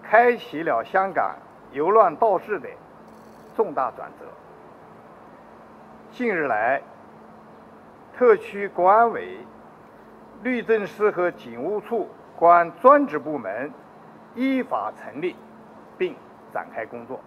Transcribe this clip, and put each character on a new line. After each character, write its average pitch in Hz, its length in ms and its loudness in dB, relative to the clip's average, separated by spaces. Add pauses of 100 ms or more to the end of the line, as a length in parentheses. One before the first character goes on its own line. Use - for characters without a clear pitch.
开 240 320 4
启 165 300 -10
了 123 180 -2
香 190 300 -2
港 98 240 -4 (340)
由 147 180 -2
乱 196 280 4
到 196 240 0
治 202 180 -8
的 117 100 -12 (840)
重 196 180 -2
大 127 200 -4
转 73 260 -14
折。 - 80 -20 (1800)
近 233 240 -4
日 156 140 -2
来， 117 340 0 (1300)
特 233 200 6
区 202 300 -10
国 180 240 0
安 220 220 4
委、 92 260 -10 (1040)
律 240 180 -4
政 208 240 0
司 202 280 0
和 175 180 -2
警 117 320 -14
务 196 180 -4
处 220 280 -6 (280)
国 170 140 4
安 170 300 4
专 285 260 8
职 151 100 -8
部 151 220 -6
门 113 320 -8 (640)
依 262 260 -2
法 110 400 -4
成 120 220 -12
立 175 140 -6 (600)
并 170 200 -6 (360)
展 87 220 -8
开 113 100 -8
工 117 220 -16
作。 120 200 -12